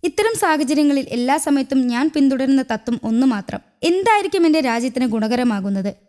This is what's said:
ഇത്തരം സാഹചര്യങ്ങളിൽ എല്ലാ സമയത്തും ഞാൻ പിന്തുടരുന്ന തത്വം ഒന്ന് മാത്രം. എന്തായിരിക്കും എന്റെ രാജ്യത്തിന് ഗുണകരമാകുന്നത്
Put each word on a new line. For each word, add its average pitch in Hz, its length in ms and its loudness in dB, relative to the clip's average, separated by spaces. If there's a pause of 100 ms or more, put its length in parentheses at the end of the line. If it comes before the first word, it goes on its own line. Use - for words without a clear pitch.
ഇത്തരം 427 360 -2
സാഹചര്യങ്ങളിൽ 294 680 2
എല്ലാ 247 280 0
സമയത്തും 269 500 0
ഞാൻ 247 280 0
പിന്തുടരുന്ന 269 460 2
തത്വം 233 420 -4
ഒന്ന് 233 240 0
മാത്രം. 208 320 -4 (240)
എന്തായിരിക്കും 381 640 2
എന്റെ 311 160 4
രാജ്യത്തിന് 247 440 -2
ഗുണകരമാകുന്നത് 214 880 -2 (160)